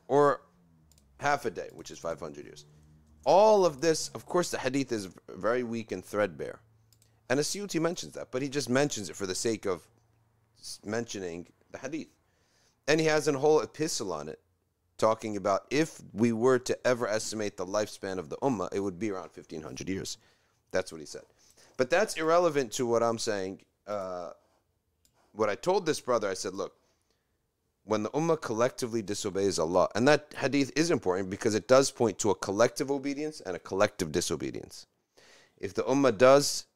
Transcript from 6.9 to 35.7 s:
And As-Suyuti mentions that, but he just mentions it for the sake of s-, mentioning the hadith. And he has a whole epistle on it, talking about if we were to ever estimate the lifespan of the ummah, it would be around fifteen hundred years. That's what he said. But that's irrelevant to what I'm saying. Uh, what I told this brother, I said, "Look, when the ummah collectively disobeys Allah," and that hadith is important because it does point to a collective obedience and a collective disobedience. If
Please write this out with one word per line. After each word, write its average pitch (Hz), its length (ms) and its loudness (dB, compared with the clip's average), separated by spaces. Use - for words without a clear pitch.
And 131 120 2
As-Suyuti 185 420 -4
mentions 165 320 -4
that, - 180 -12
but 127 120 -4
he 143 60 -4
just 131 200 -4
mentions 123 400 0
it 69 60 -12
for 98 100 -6
the 92 80 -2
sake 110 320 -2
of 90 220 -4
s-, - 260 -16
mentioning 98 640 -6
the 98 80 -14
hadith. 143 300 -10
And 156 120 4
he 160 80 2
has 151 200 2
a 151 60 2
whole 147 280 4
epistle 110 520 -4
on 76 160 -6
it, - 100 -14
talking 110 400 0
about 98 340 0
if 151 280 -2
we 117 200 2
were 123 260 4
to - 260 -4
ever 120 220 0
estimate 107 500 -4
the 92 80 -6
lifespan 98 540 -4
of 78 100 -10
the 80 80 -10
ummah, 113 340 -2
it 98 80 -2
would 98 200 -4
be 110 100 -4
around 92 220 -10
fifteen 80 320 -14
hundred 71 260 -12
years. - 300 -6
That's 92 220 -2
what 80 100 -14
he 73 60 -16
said. - 160 -16
But 127 120 0
that's 190 260 0
irrelevant 160 580 2
to 127 120 -2
what 117 160 4
I'm 117 160 0
saying. 98 440 -4
Uh, 92 440 -8
what 107 180 0
I 101 60 -2
told 180 320 0
this 147 120 0
brother, 110 300 0
I 95 60 -4
said, 95 180 -8
"Look, 95 200 -8
when 107 200 0
the 104 60 -4
ummah 160 300 0
collectively 117 600 -2
disobeys 98 560 -2
Allah," 85 380 4
and 117 120 4
that 147 300 2
hadith 135 380 0
is 170 160 0
important 95 380 0
because 104 260 -2
it 104 120 -2
does 135 240 6
point 110 280 0
to 110 100 0
a 95 60 4
collective 120 560 0
obedience 143 500 -6
and 92 140 -8
a - 40 -8
collective 95 520 -2
disobedience. 69 720 -4
If - 160 -10